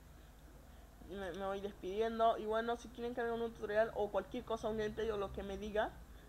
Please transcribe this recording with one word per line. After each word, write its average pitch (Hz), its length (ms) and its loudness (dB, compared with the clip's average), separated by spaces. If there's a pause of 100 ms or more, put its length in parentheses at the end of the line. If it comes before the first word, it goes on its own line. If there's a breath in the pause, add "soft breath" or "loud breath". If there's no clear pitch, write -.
(1080 loud breath)
me, 190 220 -4
me 190 120 -4
voy 196 160 0
despidiendo. 220 800 4
Y 214 80 -2
bueno, 233 320 2
si 226 100 -10
quieren 240 260 -4
que 247 60 -2
haga 233 140 2
un 233 180 0
tutorial 220 440 4
o 208 140 4
cualquier 202 340 0
cosa, 226 240 0
un 220 100 0
gameplay 214 320 0
o 214 80 0
lo 196 160 0
que 208 80 -4
me 196 160 -4
diga, 214 320 2 (380 loud breath)